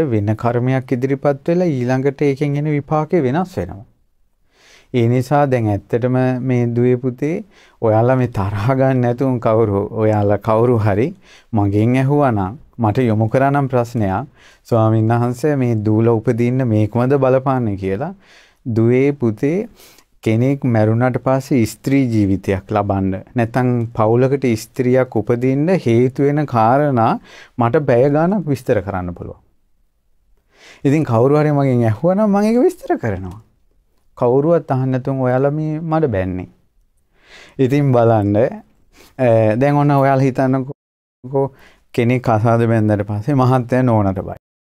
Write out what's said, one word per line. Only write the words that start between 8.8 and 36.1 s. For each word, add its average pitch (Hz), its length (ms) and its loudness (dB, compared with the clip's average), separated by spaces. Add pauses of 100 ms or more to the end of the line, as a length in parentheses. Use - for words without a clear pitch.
නැතුව 123 400 -2
කවුරු, 110 400 2 (120)
ඔයාලා 107 460 0
කවුරු 117 400 2
හරි 107 300 0 (420)
මගෙන් 104 460 0
ඇහුවා 135 360 0
නම් 98 220 -4 (220)
මට 117 240 -2
යොමු 110 280 0
කරා 135 240 0
නම් 139 160 0
ප්‍රශ්නයක්, 117 600 -2 (320)
"ස්වාමීන් 110 500 2
වහන්සේ 123 460 -2
මේ 123 200 0
දූල 107 320 2
උපදින්න 120 580 0
මේකමද 117 500 0
බලපාන්නේ?" 131 640 0
කියලා. 101 360 -6 (520)
දුවේ 123 460 2
පුතේ 139 460 -2 (600)
කෙනෙක් 123 460 0
මැරුණාට 117 540 2
පස්සේ 131 480 0
ස්ත්‍රී 135 400 -2
ජීවිතයක් 98 600 0
ලබන්න 98 460 -2 (180)
නැත්නම් 123 380 -2 (220)
පවුලකට 127 540 0 (100)
ස්ත්‍රියක් 127 600 -2
උපදින්න 127 600 -2
හේතු 127 460 0
වෙන 147 220 0
කාරණා 123 680 2 (400)
මට 120 280 0
පැය 127 280 2
ගාණක් 165 360 0
විස්තර 127 360 -2
කරන්න 92 320 -6
පුළුවන්. - 260 -14 (1400)
ඉතින් 143 240 2
කවුරු 123 320 2
හරි 151 160 2
මගෙන් 135 320 2
ඇහුවා 117 320 0
නම් 208 140 2
මම 202 140 2
ඒක 226 160 2
විස්තර 359 360 0
කරනවා. 98 440 -6 (800)
කවුරුවත් 143 540 2
අහන්න 131 200 -2
නැතුව 131 300 -4
ඔයාලා 127 300 0
මේ 156 280 -4
මඩ 160 280 -2
බැන්නේ. 92 400 -4 (1080)